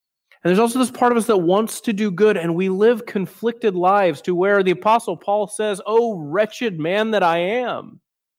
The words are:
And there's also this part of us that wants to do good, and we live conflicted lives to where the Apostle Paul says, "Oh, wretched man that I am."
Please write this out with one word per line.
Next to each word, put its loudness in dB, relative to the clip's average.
And 0
there's 4
also 0
this 0
part 2
of 2
us -4
that 4
wants 0
to -4
do -2
good, 2
and -2
we 0
live 2
conflicted -4
lives 2
to -2
where 2
the 2
Apostle 0
Paul -2
says, -4
"Oh, 0
wretched -2
man 0
that 0
I 2
am." -6